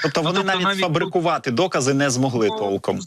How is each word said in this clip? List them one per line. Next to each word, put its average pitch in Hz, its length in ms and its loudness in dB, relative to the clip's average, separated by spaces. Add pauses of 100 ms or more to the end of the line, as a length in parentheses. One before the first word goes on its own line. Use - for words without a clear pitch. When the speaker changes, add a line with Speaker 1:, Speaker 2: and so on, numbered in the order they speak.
Speaker 1:
Тобто 165 180 -2
Speaker 2:
Ну, 156 60 0
Speaker 1:
вони 180 120 0
Speaker 2:
тобто 196 140 0
Speaker 1:
навіть 185 120 0
Speaker 2:
навіть 196 140 0
Speaker 1:
сфабрикувати 170 720 0
докази 143 440 2
не 139 160 2
змогли 123 380 2
Speaker 2:
Ну, 98 100 -2
Speaker 1:
толком. 98 480 -2